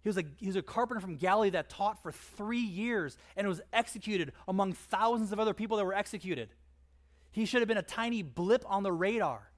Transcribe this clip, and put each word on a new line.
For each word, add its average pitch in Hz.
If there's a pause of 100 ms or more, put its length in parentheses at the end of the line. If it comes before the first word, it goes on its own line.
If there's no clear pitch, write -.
He 208
was 185
a, 175 (140)
he 214
was 190
a 185
carpenter 233
from 180
Galilee 196
that 170
taught 202
for 165
three 220
years 208 (180)
and 202
was 185 (140)
executed 208 (140)
among 190
thousands 220
of 208
other 214
people 214
that 208
were 190
executed. 175 (840)
He 220
should 247
have 226
been 220
a 190
tiny 233
blip 180
on 196
the 196
radar. 175